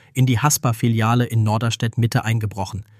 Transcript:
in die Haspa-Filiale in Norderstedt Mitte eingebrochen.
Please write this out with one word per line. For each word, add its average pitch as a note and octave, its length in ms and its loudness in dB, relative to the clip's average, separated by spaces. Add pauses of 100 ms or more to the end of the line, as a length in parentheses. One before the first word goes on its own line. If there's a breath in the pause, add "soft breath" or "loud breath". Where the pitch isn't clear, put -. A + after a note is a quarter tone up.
(140 loud breath)
in B2+ 140 2
die B2 100 2
Haspa-Filiale A#2 880 2
in A2+ 160 0
Norderstedt A2+ 560 -2
Mitte A#2 260 0
eingebrochen. G#2+ 640 -4 (140 soft breath)